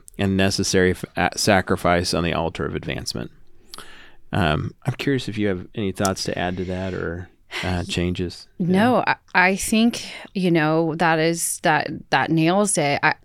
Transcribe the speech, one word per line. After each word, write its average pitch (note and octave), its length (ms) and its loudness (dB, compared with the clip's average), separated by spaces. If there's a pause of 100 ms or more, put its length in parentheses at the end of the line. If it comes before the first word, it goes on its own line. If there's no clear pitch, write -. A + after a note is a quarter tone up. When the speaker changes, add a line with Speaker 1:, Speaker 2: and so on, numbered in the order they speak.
(180)
Speaker 1:
and G2 200 0
necessary F#2+ 540 2
f-, - 120 -8 (140)
a-, F2+ 180 0
sacrifice F2+ 800 2
on E2+ 100 0
the E2 80 0
altar E2 320 -2
of D2 100 -4
advancement. B1+ 560 -6 (1040)
Um, F2 380 0 (140)
I'm B2+ 80 -2
curious C3+ 340 -2
if G2+ 80 -8
you G#2 120 0
have F2+ 260 -4
any G2 180 -2
thoughts F#2+ 320 -2
to F2+ 140 -4
add F2+ 180 -2
to F#2 80 -6
that F#2 300 -6
or, F2 340 -6 (340)
uh, F2+ 220 -2
changes. F2 640 -4 (100)
Speaker 2:
No, F#3+ 480 2
Speaker 1:
Yeah. - 100 2 (180)
Speaker 2:
I, F#3 160 4
I G3 60 0
think, A3+ 500 0 (260)
you F#3 180 0
know, D#3+ 440 2
that E3 240 2
is, E3 460 0
that, D#3 260 2 (180)
that C#3 220 2
nails F3 480 2
it. C#3+ 240 0
I, D#3 120 2 (100)